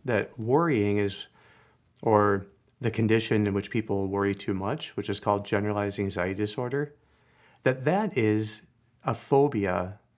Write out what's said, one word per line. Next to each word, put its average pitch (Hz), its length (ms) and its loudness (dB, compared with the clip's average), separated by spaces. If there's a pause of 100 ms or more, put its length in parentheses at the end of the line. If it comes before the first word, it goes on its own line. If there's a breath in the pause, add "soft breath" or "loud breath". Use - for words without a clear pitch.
that 110 320 -2
worrying 113 640 2
is, 101 260 -4 (760 soft breath)
or 104 420 4 (340)
the 120 120 -2
condition 110 560 2
in 98 80 0
which 98 160 -4
people 101 360 -2
worry 98 280 0
too - 180 -4
much, 101 420 -6
which 104 140 -4
is 98 100 -4
called 101 260 0
generalized 101 540 -2
anxiety 95 360 -2
disorder, 123 580 -4 (720 soft breath)
that 131 220 0
that 202 300 0
is 107 460 0 (420)
a 117 120 -2
phobia 101 840 0 (200)